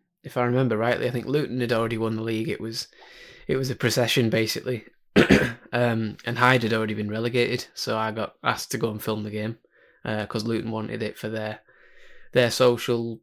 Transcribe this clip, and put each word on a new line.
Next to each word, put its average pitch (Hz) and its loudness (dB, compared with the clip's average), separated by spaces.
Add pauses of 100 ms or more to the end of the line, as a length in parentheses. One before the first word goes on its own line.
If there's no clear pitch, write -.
(240)
if - -8
I 123 2
remember 123 2
rightly, 117 0
I 123 0
think 120 -4
Luton 131 -2
had 120 0
already 113 0
won 110 -2
the 110 -4
league. 113 -2
It - -4
was, 113 -8 (600)
it 135 0
was 135 -2
a 131 -2
procession, 117 2
basically. 113 -2 (320)
<clears throat> - 8 (480)
Um, 113 0
and 117 -2
Hyde 123 6
had 110 2
already 110 0
been 104 -4
relegated, 120 0
so 110 -4
I 110 -2
got 107 -6
asked - -2
to 117 -4
go 113 0
and 104 -8
film 107 -4
the 107 -6
game, 107 -6 (460)
uh, 107 -4
'cause 110 -4
Luton 113 -2
wanted 110 -6
it 107 -6
for 110 -8
their, 107 -6 (720)
their 123 4
social 117 2